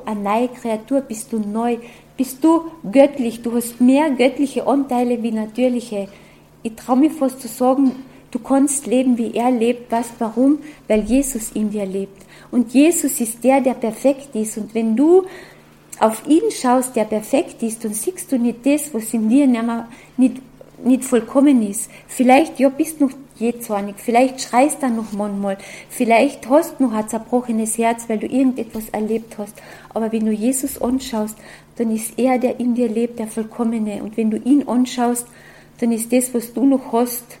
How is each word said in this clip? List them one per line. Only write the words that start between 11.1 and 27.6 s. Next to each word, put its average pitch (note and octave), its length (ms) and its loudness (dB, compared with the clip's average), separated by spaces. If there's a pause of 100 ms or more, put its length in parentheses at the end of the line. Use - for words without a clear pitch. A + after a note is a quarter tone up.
in G#3+ 180 -2
dir G#3 160 -4
lebt. G3 360 -8 (280)
Und A#3+ 240 0
Jesus D4 460 4
ist A3+ 240 -6
der, C4+ 180 4
der B3+ 100 2
perfekt A#3 600 -2
ist. G#3+ 240 -4
Und G#3+ 160 -10
wenn A3+ 200 0
du E4+ 300 6 (720)
auf A3 280 0
ihn D#4 240 4
schaust, B3+ 460 0
der G#3+ 80 2
perfekt G#3+ 580 -2
ist, A3+ 200 -6
dann G#3+ 120 -6
siehst - 360 -8
du C4+ 60 2
nicht A#3+ 300 -2
das, D4 260 0
was A3 220 -4
in A3 160 0
dir C#4 160 6
nicht A#3 160 2
mehr, A#3 260 -4 (300)
nicht, B3+ 180 4 (480)
nicht B3 200 4
vollkommen B3+ 580 4
ist. G3+ 280 -6 (180)
Vielleicht, C4+ 500 4
ja, C4+ 100 4
bist D4+ 320 -4
noch C4+ 100 2 (280)
jähzornig, G#3+ 580 -4
vielleicht B3+ 460 0
schreist C#4 400 0
du C4+ 80 0
noch A3+ 220 -4
manchmal, G3+ 440 -4 (320)
vielleicht A3+ 640 2
hast D#4+ 280 2
du C4+ 60 2
noch A#3 80 0
ein G#3+ 160 -4
zerbrochenes A3 720 -2